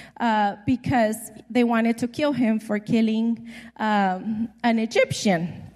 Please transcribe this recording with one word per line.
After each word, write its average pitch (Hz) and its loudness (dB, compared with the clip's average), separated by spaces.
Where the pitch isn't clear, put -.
uh, 214 0
because 240 0
they 240 2
wanted 233 2
to 240 -2
kill 294 -2
him 220 2
for 208 -4
killing, 226 0
um, 208 0
an 233 4
Egyptian. 214 0